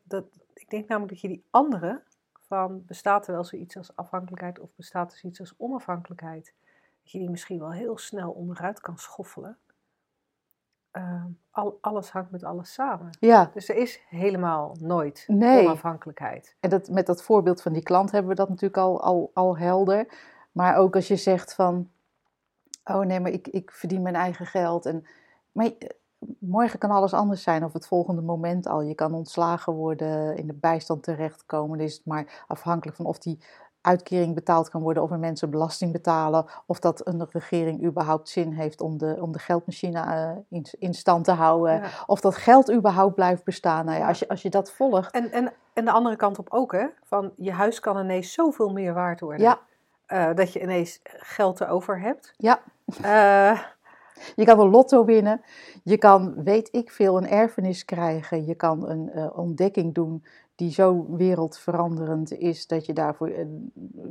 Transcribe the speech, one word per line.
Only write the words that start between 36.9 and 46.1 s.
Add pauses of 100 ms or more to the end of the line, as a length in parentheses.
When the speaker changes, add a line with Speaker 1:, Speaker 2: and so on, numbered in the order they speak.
Speaker 2:
een
regering
überhaupt
zin
heeft
om
de,
om
de
geldmachine,
eh, (120)
in, (140)
in
stand
te
houden,
Speaker 1:
Ja.
Speaker 2:
of
dat
geld
überhaupt
blijft
bestaan.
Nou
ja,
Speaker 1:
Ja.
Speaker 2:
als
je,
als
je
dat
volgt.
Speaker 1:
En,
en, (200)
en
de
andere